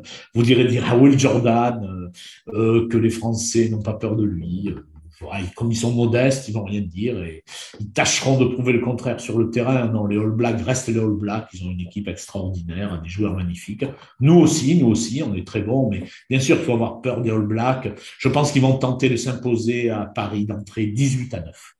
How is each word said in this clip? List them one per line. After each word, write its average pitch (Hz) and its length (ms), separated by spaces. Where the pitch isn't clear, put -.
vous 117 160
irez 123 140
dire 113 260
à 120 60
Will 135 240
Jordan, 117 640
euh, 90 680
euh, 113 340
que 117 100
les 113 120
Français 113 580
n'ont 110 160
pas 110 120
peur 110 200
de 110 80
lui. 92 460
Euh, 73 160
voilà, 101 200
ils, 92 100
comme 117 180
ils 113 60
sont 120 160
modestes, 120 560
ils 107 60
vont 110 100
rien 101 160
dire 98 420
et 82 220
ils 104 100
tâcheront - 480
de 123 60
prouver 123 260
le 117 80
contraire 120 400
sur 110 180
le 113 120
terrain. 120 400
Non, 107 160
les 101 120
All 107 140
Blacks 110 300
restent 131 260
les 113 100
All 110 120
Blacks. 104 440
Ils 90 140
ont 90 40
une 90 100
équipe 101 260
extraordinaire, 90 920
des 82 80
joueurs 95 240
magnifiques. 90 500
Nous 156 140
aussi, 156 420
nous 135 100
aussi, 117 340
on 113 140
est 87 100
très 104 160
bons, 120 280
mais 95 160
bien 131 100
sûr - 160
qu'il - 80
faut 127 80
avoir 117 300
peur 120 180
des 117 120
All 110 100
Blacks. 113 480
Je 135 120
pense 143 240
qu'ils 131 80
vont 131 160
tenter 123 320
de 120 80
s'imposer 117 720
à 104 160
Paris 104 400
d'entrée 104 400
dix-huit 127 480
à 87 80
neuf. - 380